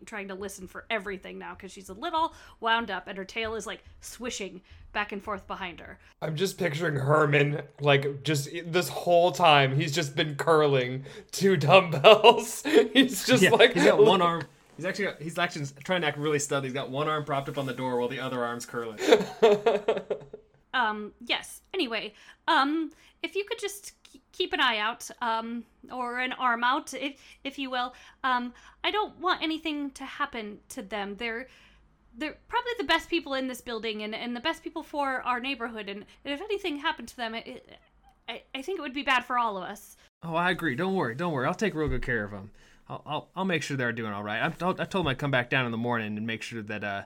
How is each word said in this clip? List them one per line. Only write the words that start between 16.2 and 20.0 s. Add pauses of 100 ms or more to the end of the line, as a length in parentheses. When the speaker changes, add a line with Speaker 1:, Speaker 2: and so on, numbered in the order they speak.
Speaker 3:
stealthy.
He's
got
one
arm
propped
up
on
the
door
while
the
other
arm's
curling. (420)
Speaker 2:
<laughs> (1000)